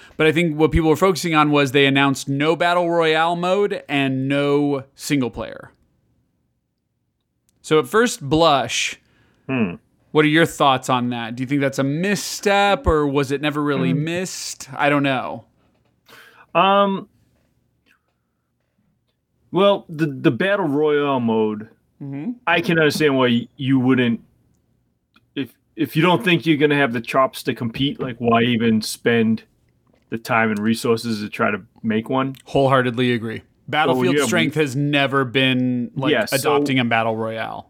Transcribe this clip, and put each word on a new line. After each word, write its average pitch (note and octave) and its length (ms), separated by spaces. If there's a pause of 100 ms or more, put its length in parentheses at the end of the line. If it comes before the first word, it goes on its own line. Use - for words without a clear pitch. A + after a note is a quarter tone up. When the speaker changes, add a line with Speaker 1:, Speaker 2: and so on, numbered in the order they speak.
(160)
Speaker 1:
but D#3 120
I D#3 40
think D#3+ 240
what D#3 140
people D#3+ 180
were D#3 80
focusing F3 380
on D3+ 160
was C#3+ 220
they C#3+ 120
announced C#3 440
no C#3+ 260
battle F3 340
royale E3 460
mode F#3+ 540
and C3+ 400
no C#3+ 560 (100)
single C3+ 340
player. G2 440 (1900)
So D#3 200
at C3 80
first A3+ 340
blush, C#3+ 800 (480)
Speaker 2:
Hmm. A2+ 260 (380)
Speaker 1:
what D3+ 120
are D3+ 40
your D#3 180
thoughts C3+ 420
on B2 220
that? A#2 240
Do B2 80
you B2+ 60
think C#3 120
that's C#3 200
a C3+ 40
misstep, G3 1000
or D#3 200
was C#3 260
it C#3+ 80
never D3+ 240
really C3+ 280
Speaker 2:
Hmm. D3+ 120
Speaker 1:
missed? - 680
I D3+ 160
don't D3 140
know. A#2 420 (1120)
Speaker 2:
Um, G3 540 (2500)
well, G3 380
the, D#3+ 180
the C3+ 240
battle F#3 380
royale C#3+ 520
mode, A2 480 (340)
Speaker 1:
Mm-hmm. C#3 280 (160)
Speaker 2:
I E3+ 140
can E3+ 180
understand D3 400
why B2+ 80
y-, A#2+ 300
you C3+ 240
wouldn't, B2 400 (1120)
if, C3+ 180 (220)
if D3+ 220
you D#3 60
don't F3 200
think E3+ 240
you're D#3+ 100
gonna D3 200
have C#3 160
the A#2+ 80
chops C3 420
to B2+ 140
compete, C3+ 420
like, C3 200
why A#2 240
even A#2 400
spend A2+ 600 (680)
the A2+ 80
time A2+ 320
and G#2 100
resources A2+ 640
to G#2 60
try A2 220
to G#2 100 (220)
make A2+ 260
one? C3+ 360
Speaker 1:
Wholeheartedly B2+ 680
agree. A2+ 260
Speaker 2:
So - 60 (220)
Speaker 1:
Battlefield D3 480
Speaker 2:
you D3 60
have C#3 80
Speaker 1:
strength E3 260
has D3 220
never C#3 480
been, B2+ 720
like, C#3 160
Speaker 2:
Yeah, A2+ 140
so C#3 100
Speaker 1:
adopting C#3+ 420
a B2+ 60
battle A2+ 320
royale. A2 540